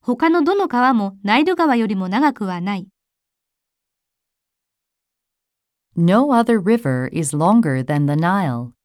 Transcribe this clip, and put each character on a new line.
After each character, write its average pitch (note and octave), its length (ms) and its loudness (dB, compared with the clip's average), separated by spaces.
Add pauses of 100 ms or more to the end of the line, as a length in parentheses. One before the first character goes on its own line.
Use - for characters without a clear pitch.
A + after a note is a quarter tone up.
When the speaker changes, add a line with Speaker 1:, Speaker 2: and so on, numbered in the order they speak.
Speaker 1:
他 B3 280 0
の E4+ 140 2
ど F4+ 120 2
の G4 120 0
川 B3 260 2
も G3 300 -2
ナ G#3 140 2
イ D4+ 80 4
ル F#4 100 0
川 D#4 200 2
よ A3+ 100 0
り G#3 100 -2
も F#3 120 -4
長 C4+ 260 2
く G#3 120 -8
は F3+ 160 -6
な G3 160 -4
い。 F#3 100 -12 (3000)
Speaker 2:
No G#3 380 2
other A#3 260 2
river E3 560 -2
is D3+ 200 -4
longer D#3 480 2
than D3 240 0
the D3 120 0
Nile. D#3+ 520 -2 (120)